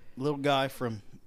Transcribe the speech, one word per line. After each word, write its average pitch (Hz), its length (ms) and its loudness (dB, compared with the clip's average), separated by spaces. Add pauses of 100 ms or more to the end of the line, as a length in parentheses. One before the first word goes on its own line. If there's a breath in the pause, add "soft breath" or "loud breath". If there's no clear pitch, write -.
(180)
little 143 220 0
guy 139 300 4
from 113 340 -4 (240)